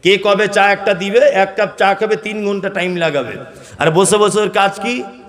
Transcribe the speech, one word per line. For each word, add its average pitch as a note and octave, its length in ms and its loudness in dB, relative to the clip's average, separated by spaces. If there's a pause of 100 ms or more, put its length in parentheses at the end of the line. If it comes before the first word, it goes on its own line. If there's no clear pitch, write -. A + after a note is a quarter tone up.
কে F#3+ 220 4
কবে G3+ 240 2
চা G3+ 240 2
একটা G3+ 220 0
দিবে, G3 240 0
এক G3 380 2
কাপ G#3 120 0 (100)
চা G3 160 2
খাবে, G#3+ 220 -2
তিন G#3+ 300 -6
ঘন্টা G3 220 -4
টাইম F#3 280 -4
লাগাবে। C#3+ 400 -4 (420)
আর D#3 120 2
বসে F#3 260 2
বসে G#3 240 2
ওর G#3 80 0
কাজ G3+ 320 -2
কি? A#3+ 220 -6 (260)